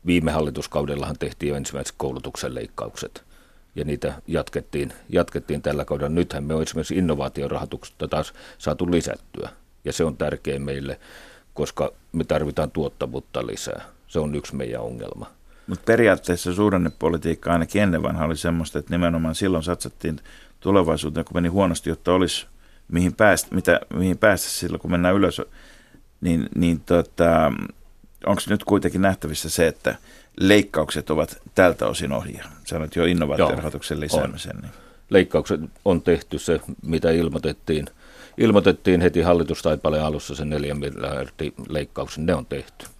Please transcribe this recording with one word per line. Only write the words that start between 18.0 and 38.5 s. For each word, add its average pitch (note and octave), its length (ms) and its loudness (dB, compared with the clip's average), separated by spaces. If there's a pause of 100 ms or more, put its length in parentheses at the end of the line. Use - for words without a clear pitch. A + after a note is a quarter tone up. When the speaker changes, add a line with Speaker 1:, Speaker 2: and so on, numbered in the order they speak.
Speaker 2:
vanha D#2+ 220 -2
oli D#2+ 120 -2
semmoista, E2 420 -2
että D2+ 160 -6
nimenomaan E2 400 0
silloin F2+ 280 0
satsattiin D#2+ 580 -6 (400)
tulevaisuuteen, D#2+ 640 2
kun - 120 -6
meni F2 120 2
huonosti, F2 420 0
jotta E2+ 220 0
olisi F#2 340 2 (420)
mihin F2 260 2
päästä, G2+ 400 4
mitä, F2 260 4 (140)
mihin F2+ 240 0
päästä G2+ 300 2
silloin, E2+ 320 -6
kun E2+ 100 -6
mennään F2 240 2
ylös. F#2+ 280 2 (800)
Niin, E2 340 0
niin E2+ 260 2
tota, E2 720 2 (720)
onks G2 220 0
nyt G#2 160 0
kuitenkin F#2 380 2
nähtävissä D#2+ 480 0
se, E2 160 4
että - 280 0 (460)
leikkaukset F#2+ 680 4
ovat D#2 260 0 (180)
tältä F2 320 6
osin C#2+ 260 -4
ohi? - 280 -6 (260)
Sanoit D#2 300 -6
jo E2+ 80 2
innovaatiorahoituksen D#2 920 0
Speaker 1:
Joo, D2+ 40 -4
on. - 20 -4
Speaker 2:
lisäämisen, D2+ 560 -4
niin - 160 -16 (380)
Speaker 1:
Leikkaukset E2+ 500 4 (240)
on F2 180 4
tehty, E2 360 0
se, D#2 220 0 (220)
mitä D#2+ 280 0
ilmoitettiin. D2+ 760 -2 (520)
Ilmoitettiin G2 600 4